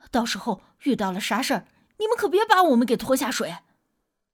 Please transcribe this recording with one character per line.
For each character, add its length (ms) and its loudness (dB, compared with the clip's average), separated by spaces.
到 120 0
时 140 -6
候 240 -6
遇 120 0
到 160 -4
了 80 -6
啥 220 -2
事 140 -2
儿， 120 -6
你 100 -2
们 80 2
可 140 0
别 160 2
把 160 4
我 140 6
们 100 4
给 100 0
拖 200 -2
下 160 -2
水。” 320 -8